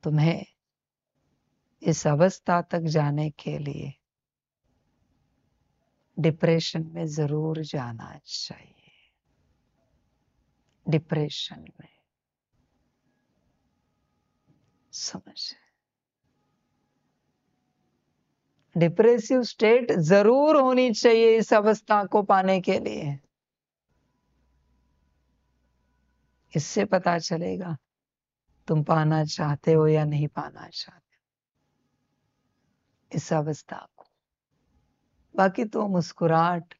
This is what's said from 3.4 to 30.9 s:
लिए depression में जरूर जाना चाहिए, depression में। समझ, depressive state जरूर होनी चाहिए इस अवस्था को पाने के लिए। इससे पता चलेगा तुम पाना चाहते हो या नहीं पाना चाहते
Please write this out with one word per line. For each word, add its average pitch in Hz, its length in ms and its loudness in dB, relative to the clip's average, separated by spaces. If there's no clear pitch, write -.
लिए 143 360 -10
depression 165 760 -2
में 165 140 -8
जरूर 151 560 -4
जाना 123 640 -12
चाहिए, - 680 -16
depression 156 800 -4
में। - 100 -20
समझ, - 600 -14
depressive 226 680 4
state 233 480 2
जरूर 226 560 6
होनी 254 360 2
चाहिए 226 440 6
इस 220 160 2
अवस्था 214 520 2
को 208 180 0
पाने 190 380 2
के 190 180 -2
लिए। 208 380 -8
इससे 196 320 -2
पता 180 340 0
चलेगा 175 560 -6
तुम 156 160 0
पाना 156 420 0
चाहते 151 480 -2
हो 156 140 4
या 156 180 2
नहीं 147 240 -2
पाना 147 400 -14
चाहते - 480 -20